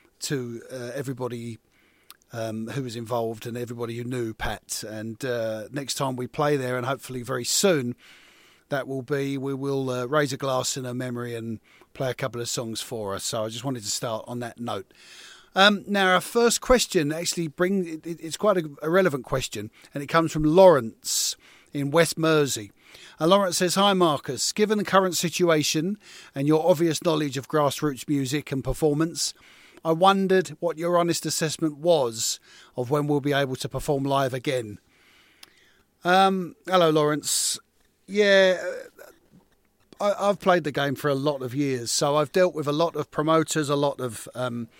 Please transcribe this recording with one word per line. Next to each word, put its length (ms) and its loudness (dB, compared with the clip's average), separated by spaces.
to, 420 -6
uh, 220 -10
everybody, 640 -8
um, 360 -6
who 160 -6
was 120 -10
involved 500 -4
and 120 -8
everybody 380 -8
who 80 -8
knew 280 -4
Pat. 560 -8
And, 360 -10
uh, 460 -4
next 240 -8
time 220 -4
we 100 -6
play 300 0
there, 220 -2
and 80 -6
hopefully 360 -6
very 220 -6
soon, 500 2
that 180 -4
will 140 -8
be, 340 -4
we 180 -4
will, 360 -2
uh, 160 -4
raise 260 0
a 60 -6
glass 380 -2
in 80 -6
her 100 -8
memory 400 -6
and 260 -8
play 180 -4
a 40 -4
couple 260 -6
of 80 -6
songs 320 -6
for 320 -6
her. 60 -4
So 260 -4
I 40 -4
just 160 -10
wanted 180 -6
to 80 -6
start 360 -6
on 120 -8
that 200 -10
note. 360 -8
Um, 320 4
now, 200 2
our 140 4
first 400 2
question 520 2
actually 360 -4
bring, 380 0
it, 200 -10
it, 140 -8
it's 160 -10
quite 200 2
a, 140 -2
a 60 -2
relevant 360 2
question, 480 -6
and 100 -6
it 40 -10
comes 260 2
from 120 0
Lawrence 920 6
in 180 -4
West 260 4
Mersey. 540 2
Uh, 60 0
Lawrence 300 4
says, 180 0
"Hi, 180 4
Marcus. 600 0
Given 260 0
the 60 -2
current 320 4
situation 840 0
and 140 -2
your 200 4
obvious 360 2
knowledge 320 0
of 120 -8
grassroots 600 0
music 420 -2
and 120 -4
performance, 720 0
I 80 0
wondered 680 4
what 180 -4
your 200 0
honest 280 0
assessment 520 -2
was 600 0
of 140 -4
when 160 2
we'll 140 2
be 120 0
able 240 0
to 120 -8
perform 360 -2
live 300 0
again." 440 -4
Um, 500 4
hello, 240 4
Lawrence. 680 0
Yeah, 520 6
uh, 40 0
I, 260 2
I've 100 -2
played 240 4
the 80 -4
game 240 -2
for 120 -2
a 60 2
lot 280 -2
of 120 -6
years, 380 -2
so 240 2
I've 160 2
dealt 240 4
with 100 -4
a 60 0
lot 240 0
of 160 -6
promoters, 560 2
a 80 0
lot 240 0
of, 340 -8
um, 320 -6